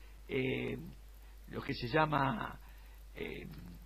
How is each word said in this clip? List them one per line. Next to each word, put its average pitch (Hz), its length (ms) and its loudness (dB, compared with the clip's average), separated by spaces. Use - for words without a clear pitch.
eh, 123 500 2
lo - 120 -2
que 131 140 0
se 120 140 0
llama, 139 720 6
eh, - 320 -4